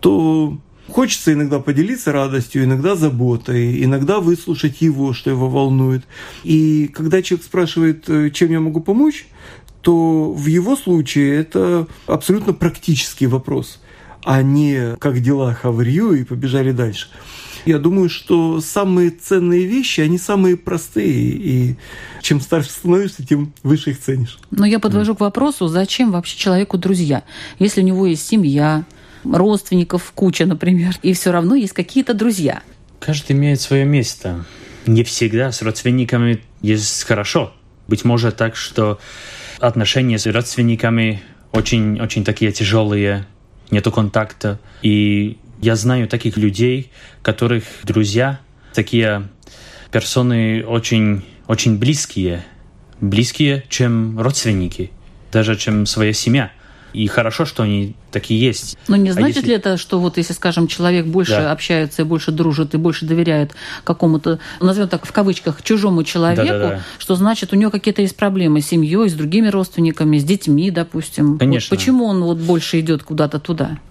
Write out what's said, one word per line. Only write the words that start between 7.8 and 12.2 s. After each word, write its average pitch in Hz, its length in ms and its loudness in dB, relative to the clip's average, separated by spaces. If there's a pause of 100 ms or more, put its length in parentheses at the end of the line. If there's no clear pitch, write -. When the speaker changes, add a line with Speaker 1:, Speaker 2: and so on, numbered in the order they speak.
Speaker 1:
э, 151 220 2
чем 160 220 0
я 165 80 0
могу 160 200 -2
помочь, 247 460 0 (580)
то 160 480 2
в 147 140 -4
его 180 300 2
случае 143 640 2
это 175 460 0 (200)
абсолютно 196 480 0